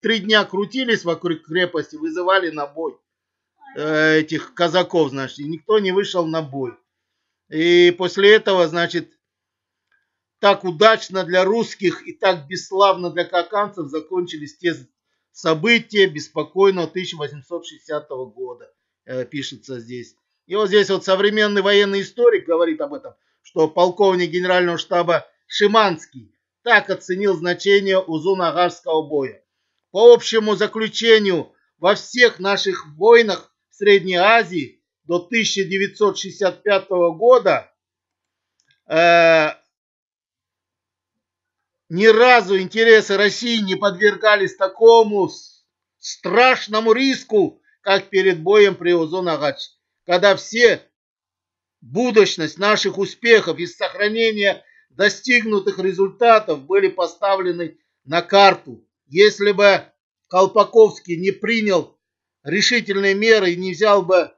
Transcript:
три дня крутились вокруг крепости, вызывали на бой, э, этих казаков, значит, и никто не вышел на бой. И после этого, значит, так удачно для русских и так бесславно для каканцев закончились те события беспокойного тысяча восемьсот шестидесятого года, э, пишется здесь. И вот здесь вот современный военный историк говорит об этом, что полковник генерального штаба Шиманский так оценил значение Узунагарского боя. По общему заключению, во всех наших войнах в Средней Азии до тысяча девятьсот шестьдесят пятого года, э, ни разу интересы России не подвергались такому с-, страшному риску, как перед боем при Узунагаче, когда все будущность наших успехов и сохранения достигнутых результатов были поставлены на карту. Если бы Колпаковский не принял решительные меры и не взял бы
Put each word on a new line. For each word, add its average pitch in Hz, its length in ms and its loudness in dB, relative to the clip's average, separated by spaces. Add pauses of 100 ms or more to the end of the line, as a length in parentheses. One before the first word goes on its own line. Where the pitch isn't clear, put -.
три 220 180 -2
дня 208 240 0
крутились 208 600 -6
вокруг 165 400 -6
крепости, 165 500 -6
вызывали 175 540 -2
на 151 180 -10
бой, 147 300 -10 (800)
э, 156 420 0
этих 156 340 -8
казаков, 170 580 0
значит, 135 280 -12
и 143 80 -12
никто 170 320 -2
не 190 140 -4
вышел 190 320 -4
на 160 160 -6
бой. 135 320 -10 (760)
И 175 460 4
после 190 380 2
этого, 196 340 2
значит, 165 440 -6 (1300)
так 196 240 2
удачно 190 600 0
для 180 200 0
русских 196 640 -4
и 165 60 -18
так 180 340 -2
бесславно 180 640 -2
для 170 120 -4
каканцев 185 640 -4
закончились 156 680 -10
те 170 180 -4 (560)
события 196 760 0
беспокойного 165 800 -4
тысяча 180 300 -12
восемьсот 151 480 -14
шестидесятого 147 600 -12
года, 123 480 -18 (320)
э, 127 200 -10
пишется 131 540 -14
здесь. 120 360 -18 (320)
И 175 80 -10
вот 208 120 -2
здесь 196 220 2
вот 190 160 -4
современный 202 560 0
военный 202 400 2
историк 220 440 0
говорит 165 360 -2
об 285 120 -8
этом, 127 200 -16 (280)
что 160 260 -2
полковник 180 640 0
генерального 180 460 0
штаба 175 500 -2 (200)
Шиманский 202 840 -2 (320)
так 208 260 2
оценил 190 460 -4
значение 190 640 0
Узунагарского 165 1040 -4
боя. 143 400 -8 (480)
По 233 220 8
общему 220 420 0
заключению, 214 1000 0 (240)
во 185 160 0
всех - 460 -2
наших 196 560 -6
войнах 220 580 2 (160)
в - 60 -20
Средней 196 400 2
Азии 185 680 0 (220)
до 170 160 -4
тысяча 196 440 -4
девятьсот 190 540 -4
шестьдесят 180 460 -6
пятого 190 500 0
года, 185 580 2 (1160)
э, 165 600 4 (2500)
ни 185 180 2
разу 220 520 4
интересы 214 560 2
России 208 420 -2
не 190 180 -4
подвергались 202 800 0
такому 208 720 4
с-, - 340 -20 (360)
страшному 220 920 0
риску, 226 680 -2 (200)
как 196 280 -2
перед 185 300 0
боем 196 340 4
при 170 200 -2
Узунагаче, 160 760 -4 (380)
когда 185 280 2
все 220 460 0 (1000)
будущность 180 760 0
наших 196 400 -2
успехов 196 640 0
и 170 80 -8
сохранения 208 960 -4 (260)
достигнутых 202 880 -2
результатов 196 840 0
были 190 240 0
поставлены 180 880 -4 (280)
на 165 180 -4
карту. 190 600 2 (220)
Если 202 460 -2
бы 196 320 2 (460)
Колпаковский 190 880 2
не 185 120 -4
принял 202 720 -4 (440)
решительные 196 720 -2
меры 208 380 2
и 175 40 -4
не 185 180 -8
взял 202 280 2
бы 175 360 0